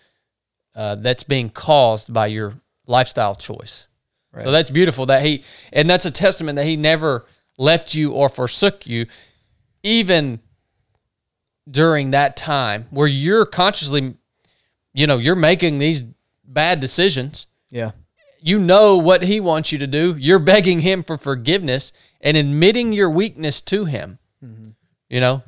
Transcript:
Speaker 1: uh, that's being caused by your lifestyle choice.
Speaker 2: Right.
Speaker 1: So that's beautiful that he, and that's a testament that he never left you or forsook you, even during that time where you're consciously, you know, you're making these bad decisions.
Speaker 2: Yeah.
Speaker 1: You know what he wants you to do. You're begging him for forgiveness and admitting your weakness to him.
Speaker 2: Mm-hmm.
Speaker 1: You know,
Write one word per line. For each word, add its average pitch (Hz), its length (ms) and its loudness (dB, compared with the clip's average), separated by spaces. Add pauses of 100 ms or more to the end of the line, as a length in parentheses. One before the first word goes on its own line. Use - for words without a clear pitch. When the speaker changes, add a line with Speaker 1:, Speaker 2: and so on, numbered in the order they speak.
(760)
Speaker 1:
uh, 107 180 -6
that's 117 300 -4
being 127 260 -4
caused 120 640 2
by 107 160 0
your 107 260 -8 (320)
lifestyle 120 480 0
choice. - 540 -18 (440)
Speaker 2:
Right. - 120 -16
Speaker 1:
So 131 80 -2
that's 156 180 2
beautiful 139 360 0
that 135 180 2
he, 151 180 -2 (300)
and 156 180 2
that's 180 160 2
a 170 60 -4
testament 160 420 -2
that 143 120 -2
he 160 100 -2
never 151 500 0 (320)
left 151 380 0
you 147 160 -2
or 135 160 2
forsook - 580 -2
you, 117 200 -6 (760)
even 180 560 0 (1300)
during 147 440 0
that 139 240 2
time 120 540 -4
where 147 180 0
you're 160 360 0
consciously, 143 720 -2 (800)
you 143 140 0
know, 135 100 2
you're 143 160 0
making 165 440 2
these 147 260 -2 (400)
bad 151 340 -2
decisions. 143 720 -4 (220)
Speaker 2:
Yeah. 117 200 -8 (500)
Speaker 1:
You 175 200 0
know 196 380 6
what 175 260 4
he 208 160 0
wants 160 320 -2
you 151 60 -6
to 139 100 -6
do. 160 280 0
You're 151 220 4
begging 180 420 4
him 185 220 0
for 156 160 -8
forgiveness 139 720 -4 (280)
and 151 160 2
admitting 175 560 2
your 202 180 2
weakness 160 520 -4
to 202 220 -4
him. 110 360 -8 (240)
Speaker 2:
Mm-hmm. 110 260 -20 (400)
Speaker 1:
You 123 100 -2
know, 127 280 0